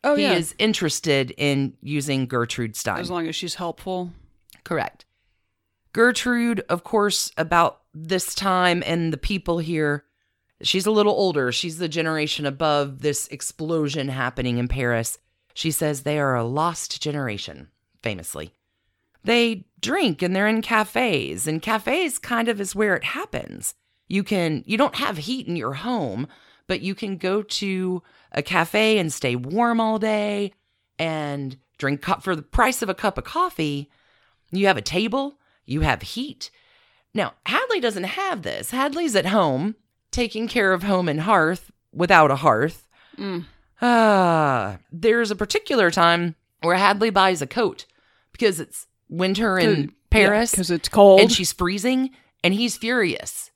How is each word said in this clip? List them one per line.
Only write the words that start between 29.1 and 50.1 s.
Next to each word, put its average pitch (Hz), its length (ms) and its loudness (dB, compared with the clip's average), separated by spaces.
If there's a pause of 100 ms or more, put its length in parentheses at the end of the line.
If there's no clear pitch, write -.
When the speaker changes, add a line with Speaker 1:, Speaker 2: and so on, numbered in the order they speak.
Speaker 2:
stay 123 220 -2
warm 220 440 0
all 220 180 0
day 208 540 -2 (480)
and 147 580 -6 (200)
drink 139 240 -2
co-, 190 180 -2
for 185 160 -2
the 156 60 -8
price 247 400 0
of 196 80 -4
a 185 40 -2
cup 196 240 -2
of - 60 -8
coffee. 156 680 -4 (600)
You 196 160 2
have 185 100 4
a 104 40 -6
table 233 580 -2 (260)
you 143 160 -2
have 147 200 2
heat. - 480 -10 (640)
Now, 190 200 -4 (120)
Hadley 453 340 -2
doesn't 208 240 -2
have 330 380 -6
this. 64 300 -8
Hadley's 277 440 -2
at 185 120 2
home, 185 480 2 (360)
taking 233 360 -4
care 196 260 2
of 180 100 0
home 185 260 2
and 151 120 0
hearth 180 500 2 (220)
without 170 380 6
a 139 60 4
hearth. 135 500 2 (300)
Speaker 1:
Mm. 190 280 -6 (360)
Speaker 2:
Uh, 170 960 4 (140)
there's 220 400 2
a 208 40 -2
particular 208 560 2
time 170 440 4 (260)
where 170 140 4
Hadley 202 340 4
buys 190 320 4
a 135 60 -4
coat - 380 -2 (460)
because 190 280 0
it's - 280 -12 (220)
winter 185 480 0
in 180 80 4 (100)
Speaker 1:
Good. 143 100 0
Yeah, - 420 2